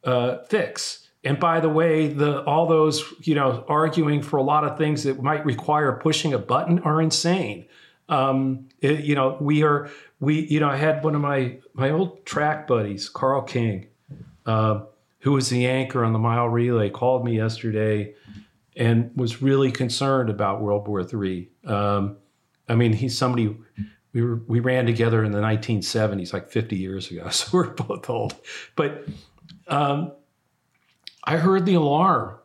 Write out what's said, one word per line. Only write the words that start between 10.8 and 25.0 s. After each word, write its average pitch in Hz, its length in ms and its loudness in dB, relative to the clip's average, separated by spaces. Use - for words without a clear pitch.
one 151 140 0
of 147 60 0
my, 135 380 -2
my 135 180 0
old 175 340 -2
track 151 420 -2
buddies, 104 400 -2
Carl 135 360 -2
King, 110 440 -2
uh, 110 360 2
who 139 120 0
was 131 180 2
the 123 160 2
anchor 127 380 0
on 113 80 2
the 110 80 2
mile 117 300 0
relay, 120 400 2
called 123 340 0
me 117 140 0
yesterday 107 800 -2
and 117 400 2
was 120 260 -4
really 135 300 4
concerned 131 580 0
about 101 320 -2
World 104 280 -2
War 95 160 -2
Three. 92 440 -6
Um, 101 520 0
I 113 80 0
mean, 117 160 4
he's 113 260 -2
somebody, 120 380 0
we 117 100 -2
were, 117 260 -2
we 117 120 2
ran 127 260 2
together 113 380 2